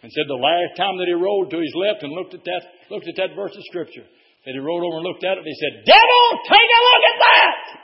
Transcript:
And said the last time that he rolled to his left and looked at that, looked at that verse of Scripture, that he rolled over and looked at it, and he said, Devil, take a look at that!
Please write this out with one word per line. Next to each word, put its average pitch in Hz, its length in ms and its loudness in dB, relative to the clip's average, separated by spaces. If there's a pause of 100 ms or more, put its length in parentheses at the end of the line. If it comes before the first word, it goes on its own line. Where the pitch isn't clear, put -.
And 117 100 -20
said 151 160 -4
the 139 60 -8
last 165 440 -4
time 185 200 -6
that 180 80 -6
he 175 80 -4
rolled 185 380 -4
to 165 100 -8
his 151 160 -8
left 202 240 -4
and 143 100 -12
looked 175 220 -12
at 175 100 -20
that, 175 180 -8 (280)
looked 196 180 -14
at 165 100 -14
that 185 200 -6
verse 196 180 -10
of - 140 -20
Scripture, 156 320 -12
that - 520 -20
he 127 40 -10
rolled 156 240 -6
over 170 160 -6
and 160 80 -8
looked 175 180 -8
at 190 140 -2
it, 180 80 -14
and - 20 -10
he 151 140 -10
said, 147 240 -6
Devil, 480 400 6 (240)
take 415 200 6
a 466 120 6
look 494 240 4
at - 160 2
that! - 640 2